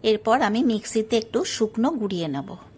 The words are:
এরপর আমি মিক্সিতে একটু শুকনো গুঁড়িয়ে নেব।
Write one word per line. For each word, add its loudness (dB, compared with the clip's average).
এরপর 2
আমি 2
মিক্সিতে 0
একটু -2
শুকনো 0
গুঁড়িয়ে -2
নেব। -6